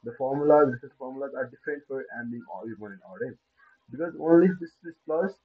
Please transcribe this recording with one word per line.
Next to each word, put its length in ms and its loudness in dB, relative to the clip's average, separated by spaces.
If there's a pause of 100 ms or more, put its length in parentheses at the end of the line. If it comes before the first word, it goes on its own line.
The 120 -10
formulas, 640 4
the 160 -18
formulas 380 -10
are 120 -6
different 380 -10
for 200 -8 (160)
m 100 -8
being 140 -12 (100)
odd, 160 -12
even 220 -14
and 100 -20
odd, 240 -20
eh? 80 -12 (560)
Because 260 -8
only 300 6
if 140 2
this 100 -12 (140)
is 100 -14 (100)
plus 280 -2 (120)